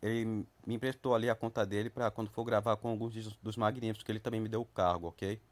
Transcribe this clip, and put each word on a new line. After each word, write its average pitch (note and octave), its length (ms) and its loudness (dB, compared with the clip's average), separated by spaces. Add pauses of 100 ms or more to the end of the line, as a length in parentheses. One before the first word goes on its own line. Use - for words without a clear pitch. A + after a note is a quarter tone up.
ele A2 440 0 (220)
me A2+ 80 -2
emprestou B2+ 400 0
ali A2+ 140 4
a A2+ 60 4
conta A#2 300 0
dele G#2 240 -2
pra A#2 220 0
quando A2 180 -4
for A#2 140 -6
gravar A2+ 320 4
com A#2 140 -4
alguns A2+ 240 -2
dos, G#2+ 240 -10
dos G#2+ 180 -6
magníficos, A2+ 480 0
que - 80 -4
ele A2 80 -2
também A2 220 -2
me G#2+ 80 -2
deu A2 120 -2
o A#2 40 -4
cargo, F2 420 2
ok? G2 340 -4 (100)